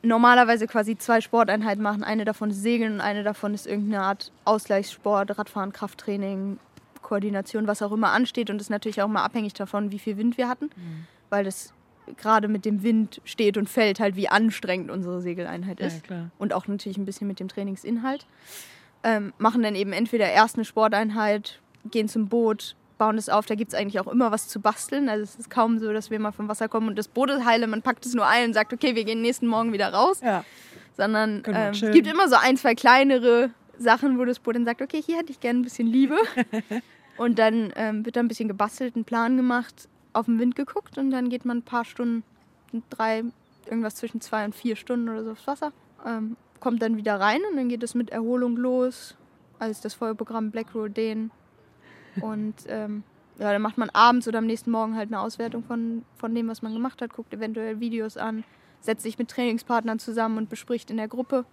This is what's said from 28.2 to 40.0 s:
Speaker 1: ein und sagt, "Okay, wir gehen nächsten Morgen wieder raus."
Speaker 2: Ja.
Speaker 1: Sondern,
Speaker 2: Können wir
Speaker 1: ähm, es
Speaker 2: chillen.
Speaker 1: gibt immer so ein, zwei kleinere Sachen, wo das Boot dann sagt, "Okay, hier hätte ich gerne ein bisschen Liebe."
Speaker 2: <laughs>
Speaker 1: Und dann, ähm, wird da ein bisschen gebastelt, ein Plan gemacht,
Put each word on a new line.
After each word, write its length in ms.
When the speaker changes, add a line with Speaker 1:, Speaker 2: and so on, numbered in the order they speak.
Speaker 1:
ein 220
und 60
sagt, 200
"Okay, 200
wir 100
gehen 180
nächsten 240
Morgen 260
wieder 220
raus." 260
Speaker 2:
Ja. 240
Speaker 1:
Sondern, 440
Speaker 2:
Können 140
wir 100
Speaker 1:
ähm, 60
es 60
Speaker 2:
chillen. 160
Speaker 1:
gibt 140
immer 200
so 80
ein, 220
zwei 160
kleinere 760
Sachen, 400
wo 80
das 140
Boot 160
dann 100
sagt, 160
"Okay, 180
hier 160
hätte 160
ich 80
gerne 200
ein 20
bisschen 240
Liebe." 320
Speaker 2:
<laughs> 480
Speaker 1:
Und 220
dann, 380
ähm, 280
wird 120
da 40
ein 80
bisschen 200
gebastelt, 480
ein 80
Plan 320
gemacht, 520